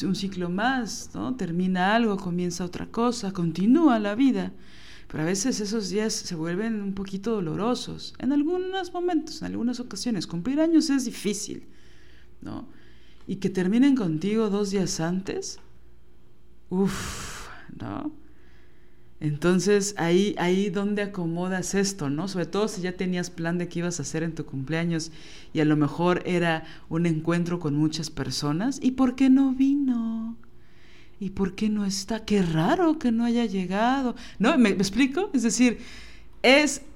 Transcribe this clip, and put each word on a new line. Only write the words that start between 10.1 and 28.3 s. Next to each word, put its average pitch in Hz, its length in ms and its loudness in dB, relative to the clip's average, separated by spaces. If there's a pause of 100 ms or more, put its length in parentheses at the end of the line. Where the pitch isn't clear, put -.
Cumplir 247 340 -2
años 320 300 6
es 269 140 2
difícil, - 640 -6 (720)
¿no? - 260 -10 (580)
Y 185 100 -6
que 196 140 0
terminen 220 440 6
contigo 208 540 2
dos 202 220 0
días 190 300 0
antes, 185 580 -4 (1120)
uf, - 760 -2 (300)
¿no? - 320 -6 (1080)
Entonces, 180 800 2
ahí, 180 400 4
ahí 185 320 2
donde 202 320 0
acomodas 180 720 -2
esto, 196 340 0
¿no? 156 200 -2
Sobre 175 180 -2
todo 208 220 0
si 208 120 -8
ya 180 160 -2
tenías 180 320 -2
plan 170 300 -2
de 175 100 -2
qué 170 120 -4
ibas 170 180 -2
a 147 40 -2
hacer 156 200 -4
en 165 120 -4
tu 151 120 -8
cumpleaños 160 640 -2 (400)
y 160 80 0
a 151 60 4
lo 151 100 4
mejor 165 480 2
era 170 400 0 (240)
un 165 160 0
encuentro 170 540 2
con 147 180 -2
muchas 156 320 0
personas. 151 720 -2